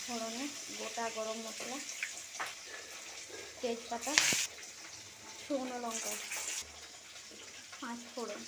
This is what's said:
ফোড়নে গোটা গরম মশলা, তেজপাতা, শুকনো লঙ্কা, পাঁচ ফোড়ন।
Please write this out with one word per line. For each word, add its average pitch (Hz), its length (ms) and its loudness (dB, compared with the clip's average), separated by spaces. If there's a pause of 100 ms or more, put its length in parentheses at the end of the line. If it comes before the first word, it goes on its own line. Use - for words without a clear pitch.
ফোড়নে 226 400 0 (360)
গোটা 214 260 0 (100)
গরম 220 300 2
মশলা, 240 320 -2 (1800)
তেজপাতা, 233 540 2 (1300)
শুকনো 254 400 0
লঙ্কা, 226 300 0 (1700)
পাঁচ 240 180 -4 (120)
ফোড়ন। 226 360 -2